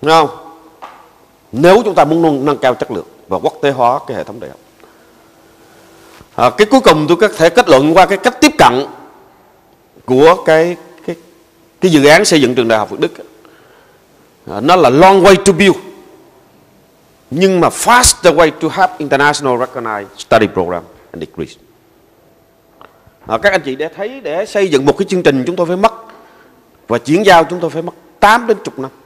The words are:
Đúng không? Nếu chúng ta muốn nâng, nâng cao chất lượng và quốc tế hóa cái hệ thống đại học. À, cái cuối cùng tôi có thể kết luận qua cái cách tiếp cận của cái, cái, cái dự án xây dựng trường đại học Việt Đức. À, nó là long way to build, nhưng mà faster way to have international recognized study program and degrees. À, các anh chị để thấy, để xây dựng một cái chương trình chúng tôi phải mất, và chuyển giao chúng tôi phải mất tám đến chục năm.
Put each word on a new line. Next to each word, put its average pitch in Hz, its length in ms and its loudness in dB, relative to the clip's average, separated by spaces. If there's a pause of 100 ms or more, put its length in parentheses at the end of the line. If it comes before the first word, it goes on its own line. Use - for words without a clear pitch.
Đúng 147 100 0
không? 160 180 2 (1200)
Nếu 175 340 2
chúng 196 100 -4
ta 160 100 2
muốn 160 160 -2
nâng, 143 240 -2
nâng 147 120 -2
cao 127 180 -2
chất - 160 -10
lượng 95 160 -10 (200)
và 92 120 -4
quốc - 220 -4
tế 143 100 -2
hóa 127 360 -2
cái 117 100 -10
hệ 80 60 -8
thống 92 160 -16
đại 71 100 -18
học. 67 100 -20 (1800)
À, 120 220 2
cái 208 140 2
cuối 262 100 4
cùng 156 260 2
tôi 170 100 2
có 208 100 0
thể 165 220 0
kết 208 200 0
luận 147 240 4
qua 180 120 6
cái 190 120 -4
cách 247 240 -4
tiếp 302 160 4
cận 131 280 2 (1200)
của 160 400 2
cái, 170 320 0 (300)
cái, 170 80 -10 (680)
cái 185 100 0
dự 143 140 2
án 165 200 4
xây 165 160 2
dựng 123 140 0
trường 120 120 0
đại 110 120 2
học 104 100 -6
Việt 101 100 -12
Đức. - 120 -4 (1400)
À, 101 140 -10
nó 160 140 0
là 160 140 4
long 180 340 4
way 196 120 6 (100)
to 196 80 2
build, 170 240 0 (1500)
nhưng 185 280 0
mà 151 100 2
faster 233 680 0
way 160 160 2 (100)
to 165 60 -4
have 180 300 -2
international 143 640 -2
recognized 113 440 -8 (120)
study 110 360 0
program 87 300 -6 (280)
and 85 140 -14
degrees. - 300 -14 (1700)
À, 110 100 -4
các 196 140 0
anh 185 100 -2
chị 135 140 -8
để 151 200 -8
thấy, 240 260 -12
để 175 240 -8
xây 202 220 -2
dựng 139 180 0
một 143 120 0
cái 202 120 -4
chương 180 140 -4
trình 139 240 0
chúng 175 80 -6
tôi 175 120 -2
phải 180 100 -4
mất, 208 160 -2 (960)
và 117 100 -4
chuyển 156 280 -2
giao 175 180 4
chúng 175 160 -6
tôi 165 100 -6
phải 151 120 -10
mất 170 120 -12 (260)
tám 226 280 2
đến 214 160 -2
chục 131 160 -14
năm. 131 120 -12 (140)